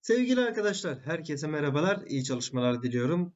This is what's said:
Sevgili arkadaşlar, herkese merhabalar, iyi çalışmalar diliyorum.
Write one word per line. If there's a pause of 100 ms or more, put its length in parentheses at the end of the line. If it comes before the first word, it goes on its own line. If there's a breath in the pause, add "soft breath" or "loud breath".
Sevgili
arkadaşlar,
herkese
merhabalar,
iyi
çalışmalar
diliyorum.